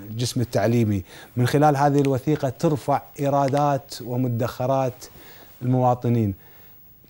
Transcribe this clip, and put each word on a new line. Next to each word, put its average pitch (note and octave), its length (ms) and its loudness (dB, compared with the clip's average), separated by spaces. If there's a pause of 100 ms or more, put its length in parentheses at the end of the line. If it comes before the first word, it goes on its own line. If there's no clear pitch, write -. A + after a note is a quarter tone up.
(100)
الجسم A#2+ 300 -4
التعليمي. A2 600 2 (340)
من B2 100 2
خلال D3 300 4
هذه C#3+ 240 2
الوثيقة C#3 480 0
ترفع C#3 540 -2 (180)
إيرادات C#3 760 0 (100)
ومدخرات B2+ 1000 -4 (580)
المواطنين. B2 720 2 (760)